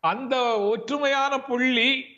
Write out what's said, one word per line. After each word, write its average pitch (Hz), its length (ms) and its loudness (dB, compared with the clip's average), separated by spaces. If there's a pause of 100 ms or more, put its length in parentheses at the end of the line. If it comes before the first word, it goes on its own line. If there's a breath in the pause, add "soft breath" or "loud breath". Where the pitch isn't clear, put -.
அந்த 247 360 -2 (220)
ஒற்றுமையான 269 840 0
புள்ளி 254 600 2 (140)